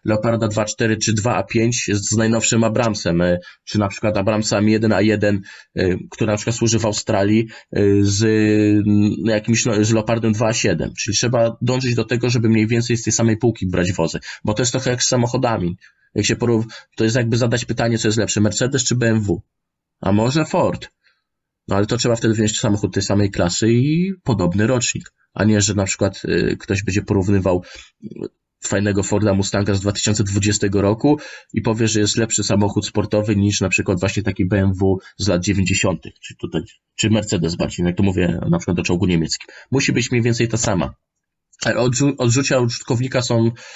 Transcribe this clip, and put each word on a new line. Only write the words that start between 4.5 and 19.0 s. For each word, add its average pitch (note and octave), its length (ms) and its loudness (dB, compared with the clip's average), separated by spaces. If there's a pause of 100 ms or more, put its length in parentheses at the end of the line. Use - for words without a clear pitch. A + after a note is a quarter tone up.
jeden A2 240 2
A F#2 80 2
jeden, G#2 400 2 (380)
y, F2+ 200 0 (120)
który A2 200 -2
na G#2 60 0
przykład A#2 200 -4
służy A2+ 220 2
w G#2 80 0
Australii, G#2+ 600 0 (300)
y, G2+ 260 4
z, G2+ 200 2
y, G#2+ 600 4 (420)
jakimś, A2 420 0
no, G#2+ 180 2
z A2 80 2
Leopardem A2+ 400 0
dwa A2 140 0
A A2+ 60 2
siedem. E2+ 460 -2
Czyli G2+ 180 -4
trzeba A#2 460 0
dążyć B2+ 320 0
do A#2 100 0
tego, B2 260 -2
żeby A#2 180 2
mniej A2 180 4
więcej A#2 300 0
z - 60 -6
tej A2+ 100 -2
samej A2+ 240 2
półki A2+ 300 0
brać F2+ 260 0
wozy, E2 260 -2 (260)
bo G#2 100 0
to B2+ 80 -2
jest A#2+ 100 -2
trochę B2+ 180 -2
jak B2 120 -2
z - 40 -2
samochodami. A#2 720 0 (380)
Jak G#2 120 0
się A2 100 0
porów-, A#2 300 0 (300)
to A2+ 80 0
jest A2 120 0
jakby A#2 200 0
zadać A#2+ 280 0
pytanie, A#2 340 -2
co A2 100 0
jest G#2+ 100 2
lepsze, G#2 220 0
Mercedes B2 440 0
czy - 100 0
B A#2+ 140 0